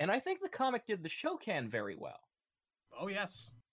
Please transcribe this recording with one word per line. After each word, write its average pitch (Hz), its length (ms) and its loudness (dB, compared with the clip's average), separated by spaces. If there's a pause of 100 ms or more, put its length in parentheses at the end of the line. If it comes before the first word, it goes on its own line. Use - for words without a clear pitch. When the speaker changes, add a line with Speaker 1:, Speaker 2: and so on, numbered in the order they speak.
Speaker 1:
And 165 100 4
I 233 80 6
think 370 220 0
the 392 80 -2
comic 262 400 2
did 190 160 0
the 165 40 -2
Shokan 190 600 0
very 104 280 0
well. - 220 -8 (800)
Speaker 2:
Oh, 170 80 -2
yes. 196 460 -4 (200)